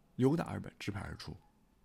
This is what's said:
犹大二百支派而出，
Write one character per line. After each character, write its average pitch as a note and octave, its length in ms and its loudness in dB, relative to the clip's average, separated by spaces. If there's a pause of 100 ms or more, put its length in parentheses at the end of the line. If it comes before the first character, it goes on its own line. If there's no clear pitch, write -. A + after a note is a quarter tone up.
(160)
犹 C3+ 200 6
大 - 100 0
二 G2 140 -4
百 F#2 200 -8
支 - 120 -4
派 G2 80 -4
而 - 160 -6
出， - 200 -10 (500)